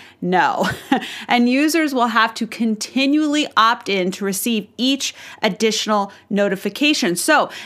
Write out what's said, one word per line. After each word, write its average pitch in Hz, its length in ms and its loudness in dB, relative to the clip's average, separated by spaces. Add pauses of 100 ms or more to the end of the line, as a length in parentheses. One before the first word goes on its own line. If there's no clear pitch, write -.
(220)
No. 180 480 2 (200)
<laughs> 254 80 2 (300)
And 240 220 4
users 302 440 2
will 240 140 2
have 226 280 2
to 233 120 -6
continually 277 1000 0 (120)
opt 226 320 2
in 185 220 0
to 196 120 -8
receive 202 440 -2 (100)
each 269 360 -2 (280)
additional 208 720 0 (160)
notification. 202 880 0
So 262 320 2 (160)